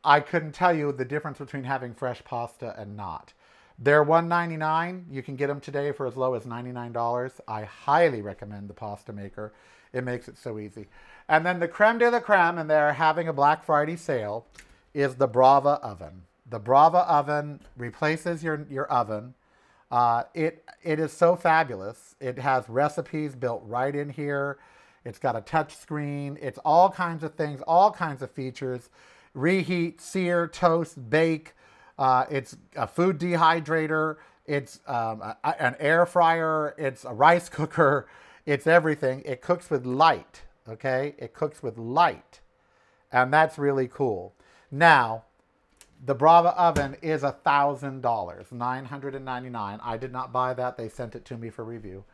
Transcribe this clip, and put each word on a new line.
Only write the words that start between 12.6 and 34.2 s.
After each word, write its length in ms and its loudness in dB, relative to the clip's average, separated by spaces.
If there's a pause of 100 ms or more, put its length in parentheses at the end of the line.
they're 260 4
having 340 0
a 60 -4
Black 300 2
Friday 320 0
sale, 520 -6 (480)
is 200 0
the 120 2
Brava 560 6
oven. 400 -14 (260)
The 100 -8
Brava 400 6
oven 600 0 (160)
replaces 680 -4
your, 260 -4
your 160 -6
oven. 500 -2 (560)
Uh, 320 2 (100)
it, 300 -4 (180)
it 180 -2
is 120 -2
so 240 4
fabulous. 840 -2
It 200 -8
has 280 0
recipes 680 -4
built 300 -6
right 280 -4
in 160 -6
here. 480 -6 (480)
It's 140 -14
got 160 -2
a 60 -6
touch 340 -4
screen. 680 -8
It's 240 -10
all 240 6
kinds 340 -6
of 120 -10
things, 260 -4
all 300 6
kinds 300 -6
of 100 -10
features. 580 -8 (440)
Reheat, 680 -2
sear, 460 0
toast, 640 0
bake. 440 0 (440)
Uh, 320 2
it's 280 -6 (180)
a 120 -4
food 320 0
dehydrator. 1000 0 (280)